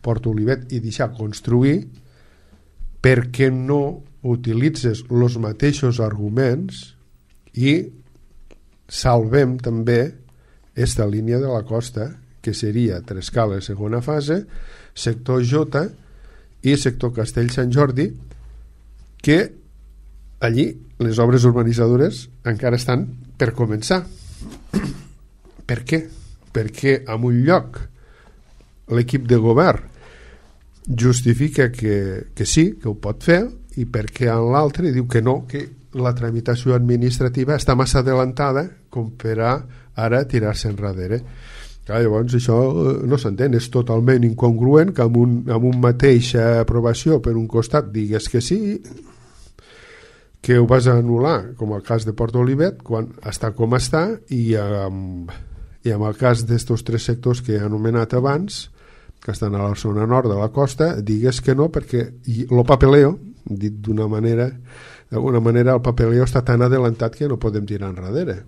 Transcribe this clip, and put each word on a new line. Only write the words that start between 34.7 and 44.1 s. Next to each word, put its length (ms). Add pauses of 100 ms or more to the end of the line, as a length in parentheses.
diu 160
que 160
no, 240
que 160 (320)
la 180
tramitació 600
administrativa 840
està 180
massa 280
adelantada 640 (260)
com 240
per 240
a 140 (500)
ara 240
tirar-se 400
enrere. 540 (600)
Clar, 180
llavors 340
això, 240
eh, 320 (160)
no 80
s'entén, 400
és 160
totalment 540